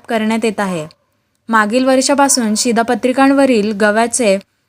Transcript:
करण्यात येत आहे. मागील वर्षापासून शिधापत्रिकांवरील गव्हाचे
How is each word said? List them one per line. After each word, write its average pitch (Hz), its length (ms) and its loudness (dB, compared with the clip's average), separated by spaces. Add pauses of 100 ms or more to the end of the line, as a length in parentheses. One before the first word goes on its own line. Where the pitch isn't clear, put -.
करण्यात 220 360 -2
येत 220 160 -4
आहे. 175 260 -6 (600)
मागील 226 360 0
वर्षापासून 262 720 0
शिधापत्रिकांवरील 247 1160 0
गव्हाचे 214 680 0 (300)